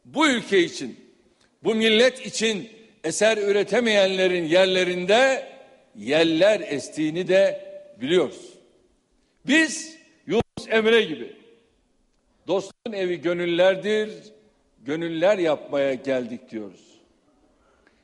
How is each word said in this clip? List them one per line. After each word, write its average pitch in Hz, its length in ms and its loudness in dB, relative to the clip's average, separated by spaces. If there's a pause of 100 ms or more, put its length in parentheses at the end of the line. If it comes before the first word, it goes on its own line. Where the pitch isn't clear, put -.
bu 240 240 0
ülke 196 320 0
için, 143 400 -6 (640)
bu 208 100 0
millet 226 520 2
için 208 440 -4 (340)
eser 208 340 0
üretemeyenlerin 196 1040 2
yerlerinde 185 1040 2 (480)
yeller 165 640 2
estiğini 156 680 -4
de 190 420 2 (300)
biliyoruz. 143 480 -2 (1000)
Biz 311 500 0 (300)
Yunus - 420 -4
Emre 220 340 4
gibi 143 340 -10 (1120)
"Dostun 190 460 -6
evi 180 280 -4
gönüllerdir, 180 880 0 (720)
gönüller 165 560 0
yapmaya 143 560 -2
geldik." 123 560 -6
diyoruz. 101 300 -14 (1200)